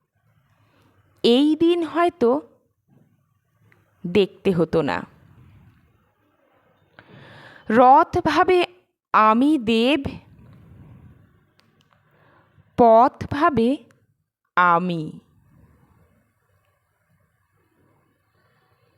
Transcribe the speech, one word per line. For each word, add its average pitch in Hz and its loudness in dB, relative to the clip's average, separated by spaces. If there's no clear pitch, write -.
এই 285 2
দিন 339 -2
হয়তো 311 -4
দেখতে 190 -2
হতো 165 -2
না। 87 -6
রথ 262 4
ভাবে 349 0
আমি 233 2
দেব, 233 -2
পথ 233 4
ভাবে 285 -2
আমি, 175 -2